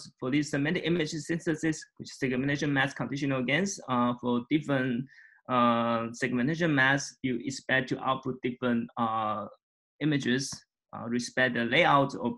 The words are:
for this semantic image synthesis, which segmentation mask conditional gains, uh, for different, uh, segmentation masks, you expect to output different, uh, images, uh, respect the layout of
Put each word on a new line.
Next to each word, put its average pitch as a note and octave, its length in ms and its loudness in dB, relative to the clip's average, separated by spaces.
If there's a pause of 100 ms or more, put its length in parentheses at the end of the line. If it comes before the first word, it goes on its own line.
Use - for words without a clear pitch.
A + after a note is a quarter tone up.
(200)
for C3 120 -4
this D3 180 0
semantic D3 360 0
image D#3+ 260 0
synthesis, D#3+ 720 -2 (140)
which - 120 -12
segmentation C#3+ 640 -2
mask C#3 240 0
conditional C#3 460 -2
gains, E3 360 0 (100)
uh, B2 320 2
for A#2+ 280 0
different, C3+ 560 0 (440)
uh, A#2 640 4
segmentation C#3 600 0
masks, C#3 480 4
you B2+ 220 0
expect C3 460 0
to C#3+ 100 -4
output C3 420 -2
different, B2 460 0 (100)
uh, A2 480 -2 (540)
images, C#3 520 0 (440)
uh, G#2+ 120 -10
respect B2 460 0
the A#2 120 0
layout C#3+ 500 4
of A#2+ 220 -2